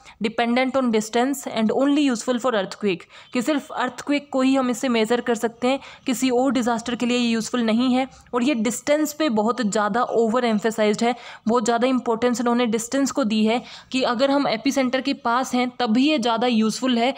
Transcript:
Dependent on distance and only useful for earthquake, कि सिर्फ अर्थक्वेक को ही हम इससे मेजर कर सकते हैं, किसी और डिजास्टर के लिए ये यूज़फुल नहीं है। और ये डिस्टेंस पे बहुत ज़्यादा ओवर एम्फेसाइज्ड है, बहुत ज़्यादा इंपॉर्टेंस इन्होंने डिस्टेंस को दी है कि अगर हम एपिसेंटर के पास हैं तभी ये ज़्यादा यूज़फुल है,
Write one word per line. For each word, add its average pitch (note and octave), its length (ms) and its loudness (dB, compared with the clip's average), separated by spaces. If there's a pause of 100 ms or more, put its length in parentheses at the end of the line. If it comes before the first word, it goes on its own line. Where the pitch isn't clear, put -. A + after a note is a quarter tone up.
(240)
Dependent A#3+ 520 0
on B3+ 160 2
distance A#3+ 480 0 (140)
and A3 200 0
only C#4+ 300 2
useful B3 380 0
for C4 100 0
earthquake, F#3+ 500 -2 (320)
कि B3+ 80 0
सिर्फ C#4+ 300 -2
अर्थक्वेक C#4+ 600 -4
को C4 100 0
ही C4+ 140 4
हम C4 140 0
इससे B3 200 -2
मेजर A#3 320 0
कर A#3+ 140 0
सकते A3+ 320 -4
हैं, C4+ 120 0 (260)
किसी C4 240 0
और B3+ 220 2
डिजास्टर A#3 440 -2
के A#3 100 -2
लिए A#3+ 120 0
ये A#3+ 100 2
यूज़फुल A3+ 340 -2
नहीं A#3 320 2
है। C4 140 0 (260)
और A#3+ 100 0
ये C#4+ 120 2
डिस्टेंस D4 580 0
पे D#4 160 0
बहुत A3 320 0
ज़्यादा G#3+ 420 0
ओवर A#3 420 0
एम्फेसाइज्ड A3 580 0
है, A#3+ 120 2 (320)
बहुत A3+ 180 2
ज़्यादा A#3 220 2
इंपॉर्टेंस B3 540 0
इन्होंने A#3+ 260 2
डिस्टेंस B3 440 -2
को C#4+ 120 -2
दी G#3+ 220 2
है A3+ 160 0 (300)
कि C4 120 0
अगर A#3+ 280 0
हम C#4 160 2
एपिसेंटर B3+ 540 0
के C#4 120 -2
पास B3+ 400 -2
हैं B3 160 0 (100)
तभी B3 300 2
ये D#4 100 2
ज़्यादा A#3 280 0
यूज़फुल A#3 500 0
है, B3 200 2